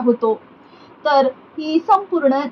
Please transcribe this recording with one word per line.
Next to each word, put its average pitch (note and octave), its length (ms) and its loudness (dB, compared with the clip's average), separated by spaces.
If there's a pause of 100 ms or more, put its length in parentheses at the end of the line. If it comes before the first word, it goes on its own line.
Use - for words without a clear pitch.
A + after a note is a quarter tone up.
होतो. A#3 280 0 (720)
तर C4+ 220 2 (300)
ही D#4 220 -2
संपूर्ण E4 600 0 (100)